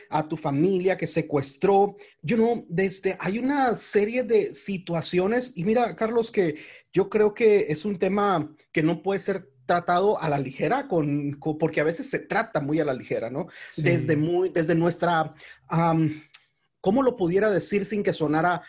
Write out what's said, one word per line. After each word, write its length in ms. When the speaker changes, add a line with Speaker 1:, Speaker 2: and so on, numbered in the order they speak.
Speaker 1:
a 200
tu 80
familia, 600
que 100
secuestró. 920
You 140
know, 320
desde, 500
hay 180
una 380
serie 480
de 300
situaciones, 1000
y 100
mira, 320
Carlos, 340
que 240
yo 160
creo 240
que 360
es 140
un 160
tema 560
que 100
no 220
puede 160
ser 300
tratado 560
a 80
la 100
ligera, 480
con, 460
con, 240
porque 240
a 40
veces 240
se 100
trata 420
muy 180
a 60
la 80
ligera, 360
¿no? 180
Speaker 2:
Sí. 160
Speaker 1:
Desde 320
muy, 340
desde 260
nuestra, 580
am, 560
¿cómo 220
lo 140
pudiera 340
decir 340
sin 180
que 100
sonara 560